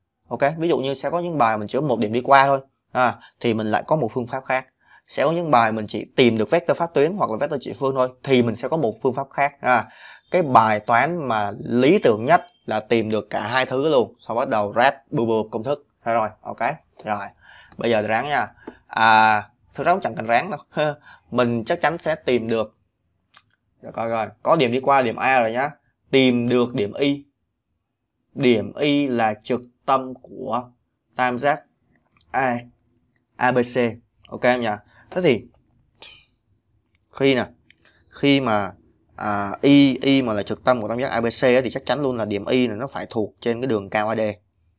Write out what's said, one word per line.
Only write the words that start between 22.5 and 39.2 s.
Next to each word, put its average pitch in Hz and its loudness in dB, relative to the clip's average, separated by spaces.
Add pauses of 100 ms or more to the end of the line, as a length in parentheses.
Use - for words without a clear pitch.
Để 117 -18
coi 113 -4
coi, 113 -2 (160)
có 156 4
điểm 127 2
đi 127 -2
qua 135 4
điểm 113 -2
A 131 2
rồi 113 2
nhá. 117 -4 (400)
Tìm 123 4
được 120 2
điểm 104 -4
Y. 143 -2 (1080)
Điểm 120 2
Y 143 0
là 113 0 (100)
trực 123 -4 (240)
tâm 131 0
của 123 -8 (460)
tam 123 0
giác 143 0 (680)
A, 123 -2 (760)
A 127 0
B 127 0
C. 123 -2 (500)
Ok 110 -14
em 123 2
nhỉ? 113 -2 (420)
Thế 185 -6
thì 131 0 (1600)
khi 135 2
nè, 113 -2 (640)
khi 139 2
mà, 196 0 (440)
à, 101 -4 (100)